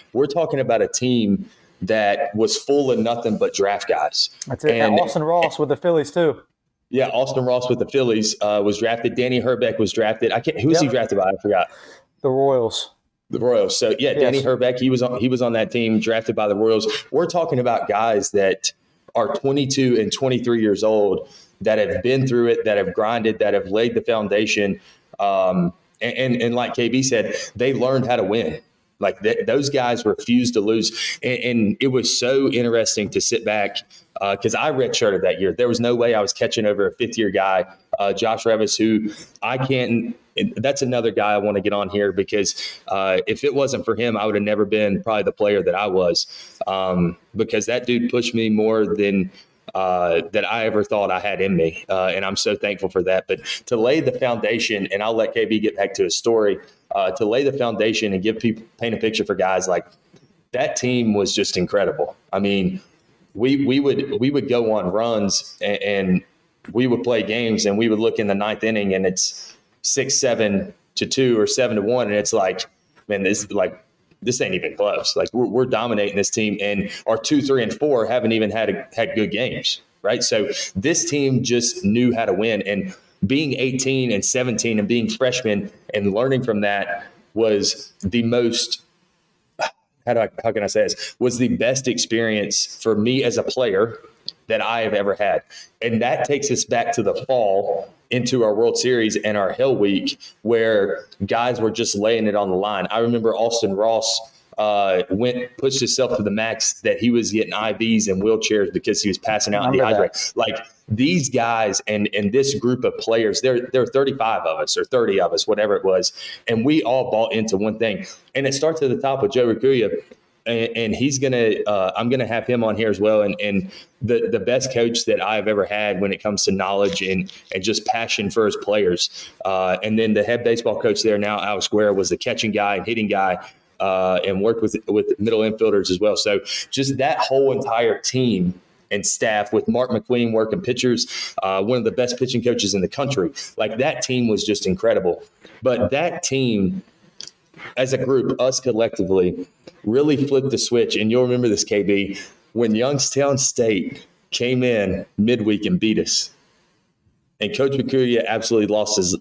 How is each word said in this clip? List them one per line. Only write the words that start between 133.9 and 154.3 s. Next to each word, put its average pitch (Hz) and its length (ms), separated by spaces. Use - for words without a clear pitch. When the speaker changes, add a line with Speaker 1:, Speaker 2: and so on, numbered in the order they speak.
Speaker 1:
and 98 160
worked 113 180
with, 104 160
with 104 320
middle 110 220
infielders 104 500
as 92 80
well. 104 160
So 101 260
just 135 280
that 147 220
whole 135 300
entire 113 480
team 98 600
and 104 100
staff 107 480
with 107 160
Mark 120 220
McQueen 120 420
working 110 300
pitchers, 120 800
uh, 95 200
one 120 160
of 117 60
the 110 80
best 101 260
pitching 123 240
coaches 113 320
in 98 60
the 90 80
country. 127 420
Like, 110 220
that 139 240
team 123 260
was 104 160
just 101 220
incredible. 92 560
But 123 280
that 165 320
team, 131 600
as 131 160
a 127 60
group, 127 420
us 127 200
collectively, 95 880
really 139 320
flipped 135 220
the 113 80
switch. 117 380
And 107 140
you'll 127 140
remember 123 240
this, 101 160
K 104 180
B, 98 360
when 113 220
Youngstown 139 640
State 113 680